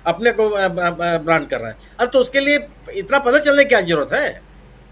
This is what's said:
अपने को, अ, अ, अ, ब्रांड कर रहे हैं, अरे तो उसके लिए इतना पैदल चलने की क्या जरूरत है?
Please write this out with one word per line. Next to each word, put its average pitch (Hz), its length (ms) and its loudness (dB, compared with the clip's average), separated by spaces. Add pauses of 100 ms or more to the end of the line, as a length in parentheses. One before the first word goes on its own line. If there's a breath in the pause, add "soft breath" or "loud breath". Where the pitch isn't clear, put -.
अपने 208 260 0
को, 214 180 0
अ, 202 100 -2
अ, 190 80 2
अ, 170 500 -2
ब्रांड 156 300 0
कर 120 120 -4
रहे 113 100 -10
हैं, - 80 -18 (200 soft breath)
अरे 247 100 0
तो 262 100 2
उसके 254 220 2
लिए 285 280 0 (260)
इतना 196 240 -2
पैदल 269 200 2
चलने 285 260 4
की 277 40 0
क्या 226 120 4
जरूरत 165 320 -2
है? - 300 -4 (500)